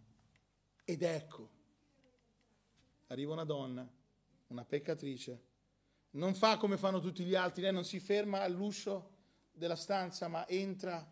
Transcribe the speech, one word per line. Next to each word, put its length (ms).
Ed 160
ecco, 480
arriva 260
una 120
donna, 440
una 160
peccatrice, 880
non 240
fa 220
come 200
fanno 220
tutti 240
gli 120
altri, 280
lei 100
non 100
si 160
ferma 420
all'uscio 680
della 240
stanza, 520
ma 200
entra, 640